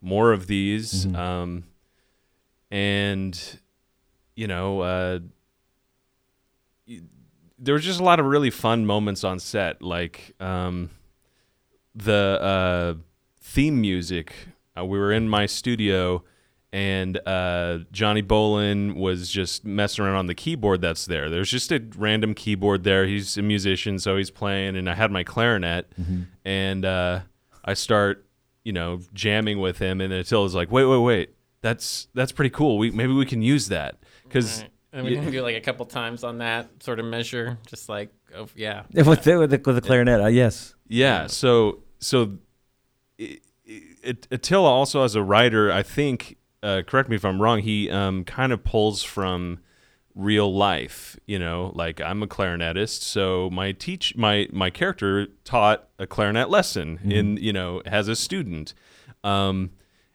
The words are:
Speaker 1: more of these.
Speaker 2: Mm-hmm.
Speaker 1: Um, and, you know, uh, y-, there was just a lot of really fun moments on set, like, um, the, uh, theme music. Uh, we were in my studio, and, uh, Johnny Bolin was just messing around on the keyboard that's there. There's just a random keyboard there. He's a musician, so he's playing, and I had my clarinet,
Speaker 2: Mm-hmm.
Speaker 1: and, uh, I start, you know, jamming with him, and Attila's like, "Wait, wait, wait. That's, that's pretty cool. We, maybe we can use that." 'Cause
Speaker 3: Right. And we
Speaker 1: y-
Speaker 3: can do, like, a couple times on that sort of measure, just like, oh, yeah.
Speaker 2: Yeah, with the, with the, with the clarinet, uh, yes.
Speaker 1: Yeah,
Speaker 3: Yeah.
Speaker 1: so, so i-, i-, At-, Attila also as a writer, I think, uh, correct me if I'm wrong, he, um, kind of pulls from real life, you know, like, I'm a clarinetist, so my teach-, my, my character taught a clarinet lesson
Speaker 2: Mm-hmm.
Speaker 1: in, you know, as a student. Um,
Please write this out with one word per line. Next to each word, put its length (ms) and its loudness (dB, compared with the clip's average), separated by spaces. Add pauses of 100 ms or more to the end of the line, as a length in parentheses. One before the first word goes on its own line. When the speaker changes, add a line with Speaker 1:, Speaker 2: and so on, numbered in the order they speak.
Speaker 1:
more 320 4
of 140 -4
these. 580 -2
Speaker 2:
Mm-hmm. 100 -2
Speaker 1:
Um, 480 -6 (1040)
and, 880 -2 (760)
you 120 -8
know, 340 -2
uh, 380 -2 (1700)
y-, 140 -18 (560)
there 160 0
was 100 0
just 160 -4
a 40 -2
lot 160 8
of 60 4
really 240 4
fun 360 2
moments 380 0
on 160 -2
set, 420 -4
like, 580 -8
um, 500 -4 (1040)
the, 460 2
uh, 520 0 (480)
theme 400 2
music. 520 -2 (440)
Uh, 80 -6
we 140 -2
were 120 2
in 180 2
my 160 2
studio, 800 0 (480)
and, 540 -2
uh, 540 -2 (120)
Johnny 300 0
Bolin 720 2
was 340 -4
just 360 -6
messing 400 -2
around 100 0
on 120 0
the 80 -4
keyboard 460 0
that's 240 -2
there. 240 -4
There's 200 -2
just 220 -2
a 100 0 (160)
random 380 0
keyboard 480 0
there. 220 4
He's 320 -4
a 40 -2
musician, 560 0
so 200 0
he's 120 -2
playing, 460 -4
and 140 -4
I 60 -2
had 160 2
my 120 -2
clarinet, 680 0 (100)
Speaker 2:
Mm-hmm. 240 -4 (220)
Speaker 1:
and, 400 -2
uh, 360 0 (440)
I 80 -2
start, 520 0 (380)
you 100 -8
know, 260 -4 (140)
jamming 460 0
with 200 -2
him, 220 -2
and 120 -4
Attila's 420 2
like, 160 -2
"Wait, 140 4
wait, 140 6
wait. 300 2 (320)
That's, 520 -4
that's 180 -2
pretty 200 0
cool. 260 2
We, 140 2
maybe 220 0
we 120 4
can 160 -4
use 280 2
that." 280 -4 (320)
'Cause 320 -2
Speaker 3:
Right. 80 -16 (240)
And 120 -8
we 120 0
Speaker 1:
y- 60 -4
Speaker 3:
can 80 -4
do, 100 -4
like, 140 -2
a 60 -6
couple 240 -6
times 380 -8
on 140 -6
that 460 -6
sort 160 -6
of 60 -4
measure, 600 -6
just 240 -18
like, 200 -8 (260)
oh, 200 -14
yeah. 360 -8
Speaker 2:
Yeah, 120 8
with 200 8
the, 160 6
with 120 4
the, 140 2
with 100 4
the 60 0
clarinet, 400 4
uh, 60 4
yes. 480 2 (120)
Speaker 1:
Yeah, 360 2
Speaker 3:
Yeah. 40 -10
Speaker 1:
so, 560 4 (160)
so 380 0 (840)
i-, 200 -12 (300)
i-, 120 -18 (220)
At-, 280 -8
Attila 380 4
also 340 4
as 120 2
a 80 2
writer, 480 6
I 120 2
think, 540 -4 (260)
uh, 240 0
correct 220 0
me 80 0
if 80 -2
I'm 160 0
wrong, 180 4
he, 320 0
um, 320 -2
kind 300 -2
of 100 -6
pulls 400 0
from 560 -6 (560)
real 380 2
life, 640 -2 (100)
you 100 -4
know, 380 -4
like, 260 -6
I'm 220 -6
a 40 -6
clarinetist, 760 -4
so 480 -2
my 220 -4
teach-, 440 -6
my, 340 2
my 180 0
character 580 -2 (160)
taught 440 2 (120)
a 80 -8
clarinet 420 0
lesson 480 0
Speaker 2:
Mm-hmm. 140 -2
Speaker 1:
in, 260 2
you 160 -2
know, 320 -6
as 220 0
a 80 -2
student. 580 -6 (500)
Um, 480 0 (440)